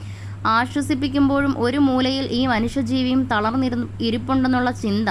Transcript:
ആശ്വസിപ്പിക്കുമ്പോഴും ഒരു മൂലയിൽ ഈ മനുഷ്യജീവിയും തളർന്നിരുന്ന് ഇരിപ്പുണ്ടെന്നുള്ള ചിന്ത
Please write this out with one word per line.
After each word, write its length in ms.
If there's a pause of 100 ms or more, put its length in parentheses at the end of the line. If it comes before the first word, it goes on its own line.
(460)
ആശ്വസിപ്പിക്കുമ്പോഴും 1120
ഒരു 200
മൂലയിൽ 520
ഈ 160
മനുഷ്യജീവിയും 760
തളർന്നിരുന്ന് 640 (160)
ഇരിപ്പുണ്ടെന്നുള്ള 680
ചിന്ത 400